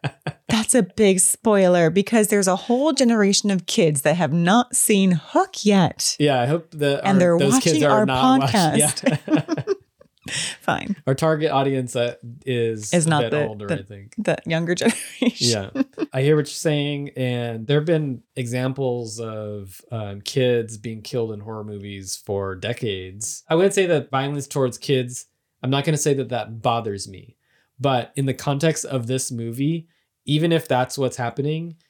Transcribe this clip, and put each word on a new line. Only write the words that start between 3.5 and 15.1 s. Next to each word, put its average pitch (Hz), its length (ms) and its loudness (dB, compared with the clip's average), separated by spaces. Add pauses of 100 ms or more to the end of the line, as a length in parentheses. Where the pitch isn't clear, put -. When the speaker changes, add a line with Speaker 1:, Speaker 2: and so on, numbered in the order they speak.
Speaker 2:
of 185 160 -2
kids 160 340 2
that - 140 2
have 160 180 0
not 180 420 4
seen 196 360 4
Hook 302 520 -2
yet. 196 560 2
Speaker 1:
Yeah, 143 220 4
I 139 60 2
hope 165 240 -2
that 143 340 0
Speaker 2:
And 196 100 4
Speaker 1:
our, 185 40 6
Speaker 2:
they're 175 180 6
Speaker 1:
those 202 220 4
kids 165 160 2
Speaker 2:
watching 302 80 2
Speaker 1:
are 147 160 4
Speaker 2:
our 214 60 4
Speaker 1:
not 254 360 4
watch-, - 100 2
Speaker 2:
podcast. 196 1080 0
Speaker 1:
yeah. - 160 -4 (560)
<laughs> - 40 -8 (280)
Speaker 2:
Fine. - 360 -4 (100)
Speaker 1:
Our 135 80 2
target 156 360 0
audience, 131 440 0
uh, 120 200 -2 (300)
is 113 480 -2
Speaker 2:
Is 170 120 2
Speaker 1:
a 160 40 2
Speaker 2:
not 151 120 2
Speaker 1:
bit 113 100 -2
Speaker 2:
the, 147 160 0
Speaker 1:
older, 107 200 -10
Speaker 2:
the, 175 120 -4
Speaker 1:
I 98 40 -12
think. 101 340 -20
Speaker 2:
the 185 280 -2
younger 165 300 -2
<laughs> - 0 -
generation. - 260 0 (360)